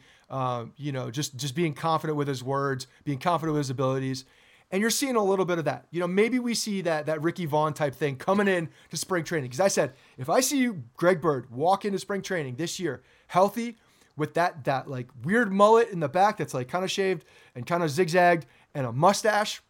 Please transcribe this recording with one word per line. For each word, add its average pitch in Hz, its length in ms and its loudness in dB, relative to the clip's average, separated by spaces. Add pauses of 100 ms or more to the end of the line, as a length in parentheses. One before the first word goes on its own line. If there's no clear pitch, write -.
(300)
uh, 127 360 -4 (100)
you 143 160 -8
know, 127 180 -6
just, 131 280 -6
just 127 180 -6
being 165 180 0
confident 156 440 -2
with 143 100 -2
his 131 160 -6
words, 135 440 -2 (180)
being 143 120 -2
confident 160 360 0
with 147 80 0
his 131 80 -4
abilities. 131 560 -2 (460)
And 190 100 0
you're 226 80 2
seeing 262 260 -2
a 214 80 4
little 190 220 2
bit 175 120 0
of 165 80 -4
that. 131 240 -4
You 170 120 -4
know, 175 60 0
maybe 214 300 2
we 240 160 -2
see 202 280 -4
that, 160 240 -2
that 156 160 -2
Ricky 170 240 -2
Vaughn 151 280 0
type 147 220 -2
thing 139 220 -2
coming 202 320 2
in 175 180 0 (220)
to 170 80 -8
spring 170 260 -4
training. 143 280 -4
'Cause 131 100 -4
I 196 80 4
said, 160 240 0 (240)
if 131 120 -8
I 214 120 4
see 254 280 0 (280)
Greg 170 240 4
Bird 135 280 0
walk 165 360 0
into 196 120 -2
spring 190 240 -6
training 151 360 -4
this 165 200 -6
year, 156 240 -6 (260)
healthy, 226 500 0 (400)
with 147 160 -4
that, 175 320 0
that, 139 240 -2
like, 127 180 -8 (160)
weird 208 260 2
mullet 214 420 6
in 170 100 -4
the 147 80 0
back 196 280 4
that's, 147 160 -6
like, 127 160 -6
kinda 185 200 -4
shaved 190 340 -2 (320)
and 123 100 -10
kinda 175 220 0
zigzagged 175 580 4 (300)
and 139 100 -2
a 117 60 -4
mustache, 202 800 2